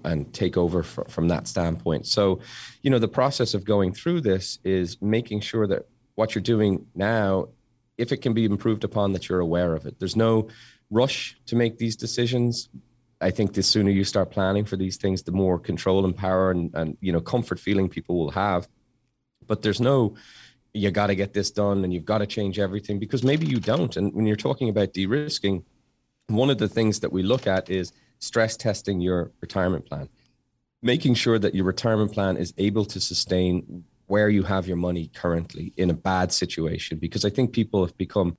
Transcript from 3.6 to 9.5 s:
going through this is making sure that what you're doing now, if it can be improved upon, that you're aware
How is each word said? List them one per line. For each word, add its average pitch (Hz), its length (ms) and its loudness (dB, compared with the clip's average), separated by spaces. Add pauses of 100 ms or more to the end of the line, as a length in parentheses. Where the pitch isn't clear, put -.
going 98 280 2
through 170 300 -2
this 95 420 0
is 92 360 0
making 107 400 -2
sure 107 280 -2
that - 180 -2 (300)
what 110 180 0
you're 101 80 -2
doing 107 520 2
now, 98 540 0 (500)
if 117 140 -2
it 131 60 -2
can 120 140 0
be 113 120 2
improved 104 400 0
upon, 101 280 0
that 90 160 -6
you're 92 120 0
aware 87 340 0